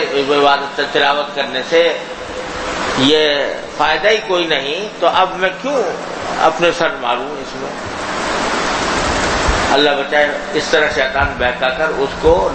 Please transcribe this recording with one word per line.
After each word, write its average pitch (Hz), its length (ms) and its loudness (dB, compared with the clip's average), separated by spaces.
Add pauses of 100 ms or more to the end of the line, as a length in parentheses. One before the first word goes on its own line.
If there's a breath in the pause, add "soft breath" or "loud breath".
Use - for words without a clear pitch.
(200)
इबादत 139 600 2 (120)
तिलावत 143 440 2
करने 131 260 -4
से 165 380 2 (1000)
ये 143 540 4 (240)
फ़ायदा 156 300 2
ही 220 100 4
कोई 175 280 0
नहीं, 156 420 -2 (120)
तो 175 60 4
अब 180 300 2
मैं 185 140 0 (100)
क्यों 269 220 0 (580)
अपने 165 320 2
सर 147 300 -2
मारूं 127 360 -4
इसमें? 135 320 -8 (2000)
अल्लाह 143 220 4
बचाए, 143 460 0 (160)
इस - 160 0
तरह 156 200 4
शैतान 135 460 0
बहका 123 300 0
कर 156 200 -2 (160)
उसको 165 500 2